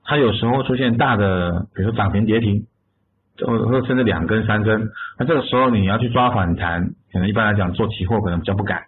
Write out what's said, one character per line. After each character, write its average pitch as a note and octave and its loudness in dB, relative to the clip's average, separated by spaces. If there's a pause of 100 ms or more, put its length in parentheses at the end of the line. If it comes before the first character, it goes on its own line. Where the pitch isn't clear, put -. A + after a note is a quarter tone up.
它 D3+ -2
有 B2 4
时 G#2+ -2
候 C3 2
出 C3 -2
现 B2 2
大 B2 2
的， F2+ 0
比 F#2+ -2
如 G#2 0
说 A#2 -4
涨 G2+ 0
停 G#2 2
跌 A2 2
停， G#2 0 (800)
或-， A#2 0
或 B2+ 2
者 B2 -4
甚 B2+ 0
至 B2+ 2
两 F2 0
根 A2 0
三 G#2+ 0
根， A2 0 (300)
那 C3 -2
这 E3 2
个 C#3 0
时 - -4
候 B2+ 4
你 G#2 2
要 G2 2
去 A#2+ 0
抓 B2 2
反 F#2 0
弹， E2+ -2 (300)
可 F#2+ -2
能 F#2 0
一 G#2+ -2
般 A2 0
来 G#2 2
讲 F#2 0
做 A2 -2
期 G#2+ -6
货 G#2 0
可 F#2+ -2
能 E2+ -2
比 E2 -6
较 G2 -2
不 G2 -2
敢。 F#2 -4